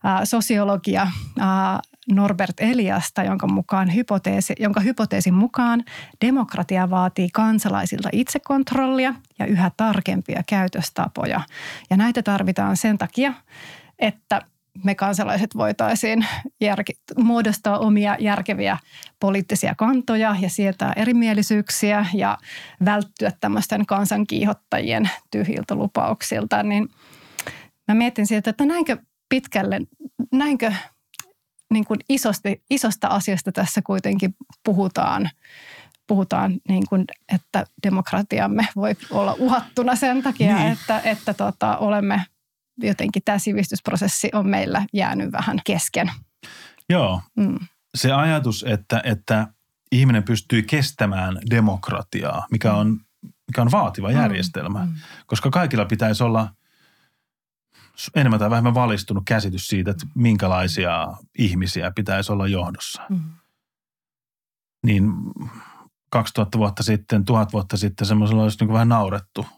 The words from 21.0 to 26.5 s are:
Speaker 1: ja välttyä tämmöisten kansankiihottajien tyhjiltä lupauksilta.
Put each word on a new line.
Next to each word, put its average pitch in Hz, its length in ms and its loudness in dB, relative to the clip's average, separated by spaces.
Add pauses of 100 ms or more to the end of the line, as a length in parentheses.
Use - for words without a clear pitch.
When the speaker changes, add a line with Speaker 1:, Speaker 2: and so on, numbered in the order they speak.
Speaker 1:
ja 202 240 0 (460)
välttyä 208 560 0
tämmöisten 208 460 -2
kansankiihottajien 208 1200 0 (200)
tyhjiltä - 440 -4
lupauksilta. 208 880 -2